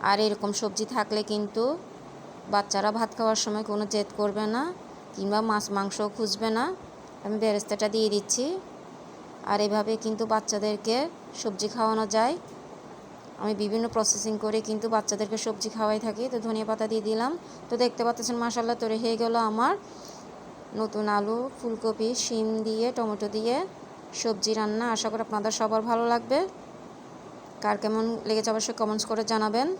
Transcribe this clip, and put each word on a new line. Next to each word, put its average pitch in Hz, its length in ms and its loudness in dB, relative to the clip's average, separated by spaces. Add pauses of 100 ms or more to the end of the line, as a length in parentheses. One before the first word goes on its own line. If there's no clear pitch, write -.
(100)
আর 202 160 6
এরকম 208 240 0 (100)
সবজি 214 240 -2 (100)
থাকলে 214 260 0 (100)
কিন্তু 208 340 0 (880)
বাচ্চারা 202 440 4
ভাত 226 200 2
খাওয়ার 220 260 4
সময় 214 260 -2
কোনো 208 220 0
জেদ 208 160 2 (120)
করবে 208 240 2 (100)
না, 247 80 2 (520)
কিংবা 196 240 0 (120)
মাছ 208 140 2 (120)
মাংস 196 200 -2 (200)
খুঁজবে 214 400 0
না। 240 80 2 (600)
আমি 214 200 -2
বেরেস্তাটা 208 500 2
দিয়ে 220 200 4
দিচ্ছি। 208 300 2 (1040)
আর 202 160 4
এভাবে 208 260 2 (120)
কিন্তু 220 280 0
বাচ্চাদেরকে 214 640 2 (440)
সবজি 208 340 -2
খাওয়ানো 220 300 2 (100)
যায়। 233 200 6 (1080)
আমি 208 100 2 (100)
বিভিন্ন 220 320 2
প্রসেসিং 220 400 2 (100)
করে 214 140 2 (100)
কিন্তু 214 260 -2
বাচ্চাদেরকে 214 520 0
সবজি 220 300 -2
খাওয়াই 214 300 2
থাকি। 220 260 -2
তো 247 40 -2 (100)
ধনিয়া 220 240 0
পাতা 220 220 0
দিয়ে 220 160 0
দিলাম। 226 240 2 (360)
তো - 140 -2
দেখতে 240 240 2
পাচ্ছেন 233 360 0
মাশাআল্লাহ 233 400 0
তৈরি 220 220 0
হয়ে 226 180 4
গেল 226 120 2 (160)
আমার 240 240 4 (1040)
নতুন 214 240 0 (120)
আলু, 208 220 2 (200)
ফুলকপি, 226 500 0 (160)
শিম 220 240 2 (180)
দিয়ে, 220 200 2 (100)
টমেটো 214 400 0
দিয়ে 233 200 2 (640)
সবজি 220 380 2
রান্না। 214 260 2 (100)
আশা 220 160 0
করি 220 160 -2
আপনাদের 214 320 0
সবার 220 320 4
ভালো 233 220 4
লাগবে। 240 260 4 (1200)
কার 208 200 4
কেমন 220 220 2 (240)
লেগেছে 220 240 2
অবশ্যই 220 280 0
কমেন্টস 214 300 2
করে 220 120 0 (100)
জানাবেন। 220 360 4 (120)